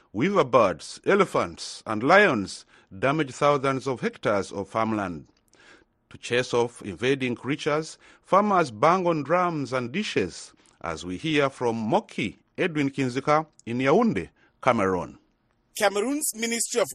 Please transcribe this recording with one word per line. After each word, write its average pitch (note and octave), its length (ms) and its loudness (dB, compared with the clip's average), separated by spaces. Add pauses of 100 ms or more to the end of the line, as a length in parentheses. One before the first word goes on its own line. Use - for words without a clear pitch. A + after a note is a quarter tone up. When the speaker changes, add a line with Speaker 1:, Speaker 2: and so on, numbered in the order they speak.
(140)
Speaker 1:
weaver E3 320 2
birds, A2 600 2
elephants, C#3+ 800 0
and G#2+ 160 -4
lions C#3+ 640 4 (320)
damage C3+ 340 -2
thousands C3+ 560 0
of B2 120 -4
hectares A#2 540 -2
of G2 160 -8
farmland. G#2 580 -2 (840)
To - 60 -20
chase - 360 -2
off A#2+ 280 -2
invading B2 540 -2
creatures, D3+ 600 -4 (260)
farmers F#3 480 2
bang D#3+ 340 2
on D#3+ 180 0
drums D#3 500 -2
and B2 180 -4
dishes, C3 640 -4 (280)
as E2 240 -8
we F2+ 120 -6
hear C#3+ 320 0
from A#2+ 260 -2
Moki A2+ 640 -2 (180)
Edwin D3+ 320 -2
Kinzika C3+ 560 0 (200)
in A#2+ 140 -4
Yaoundé, C#3 500 2 (340)
Cameroon. F#2+ 540 0 (600)
Speaker 2:
Cameroon's A3 580 0
Ministry A#3 460 -2
of D#3 140 0